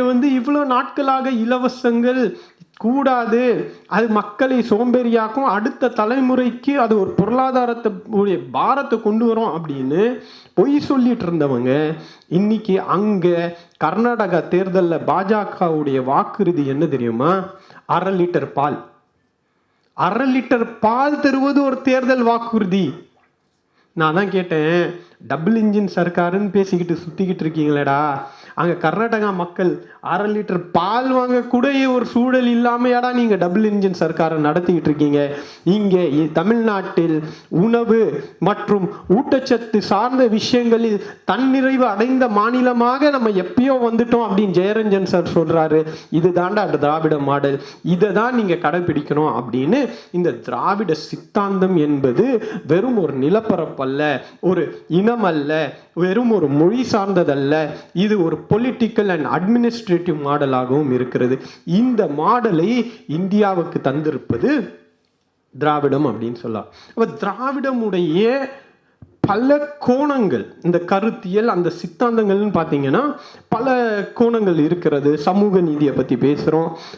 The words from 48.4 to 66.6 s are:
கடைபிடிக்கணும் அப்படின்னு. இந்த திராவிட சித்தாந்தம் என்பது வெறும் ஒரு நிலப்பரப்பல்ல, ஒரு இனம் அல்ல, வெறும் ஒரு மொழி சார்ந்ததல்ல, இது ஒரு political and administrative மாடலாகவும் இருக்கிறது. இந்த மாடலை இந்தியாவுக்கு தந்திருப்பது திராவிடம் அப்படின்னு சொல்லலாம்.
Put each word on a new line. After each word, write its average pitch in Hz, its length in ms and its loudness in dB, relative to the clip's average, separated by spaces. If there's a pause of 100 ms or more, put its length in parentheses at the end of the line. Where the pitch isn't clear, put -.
கடைபிடிக்கணும் 151 760 -2
அப்படின்னு. 131 480 0 (300)
இந்த 175 240 -2 (120)
திராவிட 165 440 -2 (160)
சித்தாந்தம் 185 680 -2
என்பது 147 500 2 (400)
வெறும் 208 320 2
ஒரு 139 160 -2
நிலப்பரப்பல்ல, 151 960 0 (300)
ஒரு 170 240 2 (240)
இனம் 214 420 2
அல்ல, 151 220 -2 (400)
வெறும் 196 380 0
ஒரு 175 160 2
மொழி 170 440 2
சார்ந்ததல்ல, 160 640 0 (380)
இது 208 300 0
ஒரு 160 140 -2 (120)
political 220 600 0
and 160 180 -2
administrative 185 880 0
மாடலாகவும் 139 760 0
இருக்கிறது. 127 440 0 (440)
இந்த 240 220 2 (160)
மாடலை 196 520 2 (380)
இந்தியாவுக்கு 185 720 0
தந்திருப்பது 139 720 -2 (1080)
திராவிடம் 147 540 0
அப்படின்னு 117 320 -6
சொல்லலாம். 110 280 -8 (200)